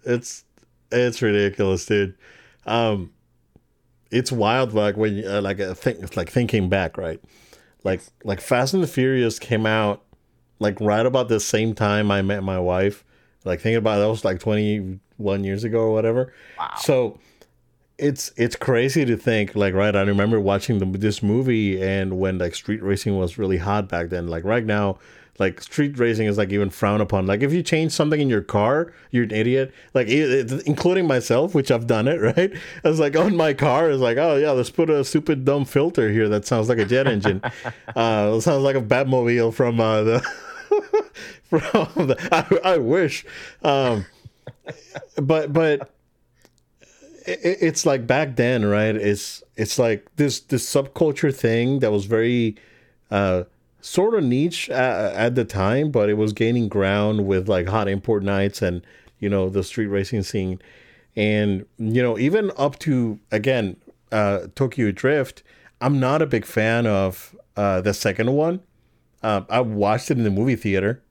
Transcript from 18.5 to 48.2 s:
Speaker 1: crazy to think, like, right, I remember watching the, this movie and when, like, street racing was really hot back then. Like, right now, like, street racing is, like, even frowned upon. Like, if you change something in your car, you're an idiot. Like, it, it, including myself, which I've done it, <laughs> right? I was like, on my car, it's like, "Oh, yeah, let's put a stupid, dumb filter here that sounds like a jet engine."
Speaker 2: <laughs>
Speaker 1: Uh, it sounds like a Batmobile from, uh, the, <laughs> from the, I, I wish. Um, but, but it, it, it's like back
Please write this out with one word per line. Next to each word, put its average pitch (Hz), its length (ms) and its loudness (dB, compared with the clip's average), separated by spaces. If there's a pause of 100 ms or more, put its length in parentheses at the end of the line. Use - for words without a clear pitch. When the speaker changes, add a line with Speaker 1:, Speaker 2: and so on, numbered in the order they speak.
Speaker 1:
crazy 135 500 0
to 117 120 0
think, 107 380 0
like, 101 180 2
right, 101 220 2
I 98 60 2
remember 101 380 2
watching 98 400 0
the, 95 60 0 (120)
this 104 260 -2
movie 107 580 0
and 95 380 -2
when, 95 180 0
like, 87 180 -4
street 107 280 -6
racing 98 340 0
was 90 200 -2
really 95 200 0
hot 101 320 -2
back 85 200 -4
then. 87 180 -4
Like, 82 160 -6
right 113 220 0
now, 104 320 0 (400)
like, 95 240 -2
street 143 380 -4
racing 113 280 2
is, 101 100 0
like, 98 160 0
even 101 160 0
frowned 104 320 0
upon. 98 260 0
Like, 104 160 0
if 139 80 0
you 175 100 0
change 160 300 0
something 151 300 0
in 139 80 2
your 107 120 2
car, 131 520 0 (180)
you're 120 140 2
an 104 60 -6
idiot. 123 420 0 (200)
Like, 127 140 2
it, 131 440 2
it, 143 140 -6
including 180 420 2
myself, 131 460 2
which 139 180 2
I've 117 160 0
done 117 200 2
it, 170 140 0
<laughs> 110 160 2
right? 190 160 2 (320)
I - 20 6
was 156 140 2
like, 147 160 2
on 185 180 4
my 160 180 2
car, 139 380 2
it's 139 100 2
like, 120 160 2
"Oh, 151 200 4
yeah, 151 140 2
let's 127 180 2
put 160 200 0
a 147 140 4
stupid, 151 400 0
dumb 139 220 2
filter 139 440 2
here 107 200 2
that 104 180 0
sounds 113 220 0
like 120 80 2
a 107 80 2
jet 127 220 2
engine." 101 400 0
Speaker 2:
<laughs> 117 40 -6 (460)
Speaker 1:
Uh, 110 400 2
it 110 40 0
sounds 139 220 2
like 139 140 2
a 131 40 0
Batmobile 120 720 0
from, 120 260 0
uh, 110 240 2
the, 113 160 2
<laughs> - 840 -4 (440)
from 165 580 0
the, 131 100 2 (460)
I, 185 100 2
I 175 40 4
wish. 143 480 0 (380)
Um, 127 420 2 (1160)
but, 147 320 0
but 151 380 2 (1300)
it, 180 180 -8
it, 185 180 0
it's 160 240 0
like 135 220 0
back 135 280 0